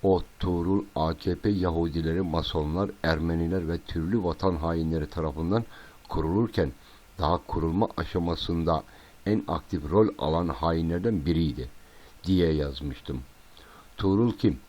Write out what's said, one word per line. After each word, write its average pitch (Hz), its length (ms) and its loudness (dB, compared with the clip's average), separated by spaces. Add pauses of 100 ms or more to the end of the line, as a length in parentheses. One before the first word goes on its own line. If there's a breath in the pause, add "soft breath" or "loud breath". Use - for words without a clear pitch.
O 92 200 6 (160)
Tuğrul 90 460 0 (120)
A 80 180 2
K 87 200 -2
P 104 160 0
Yahudileri, 82 720 0
Masonlar, 82 680 0 (120)
Ermeniler 82 640 0
ve 82 100 -2
türlü 90 460 -2
vatan 87 320 0
hainleri 80 540 0
tarafından 82 540 -2 (440 loud breath)
kurulurken 82 640 0 (460 loud breath)
daha 80 280 0
kurulma 82 500 0
aşamasında 85 880 -2 (440 loud breath)
en 104 220 2
aktif 78 420 -4
rol 107 180 6 (100)
alan 80 300 0
hainlerden 82 760 0
biriydi" 78 420 0 (560 loud breath)
diye 87 280 4
yazmıştım. 69 680 -4 (760 loud breath)
"Tuğrul 104 360 4
kim? 87 260 0 (100)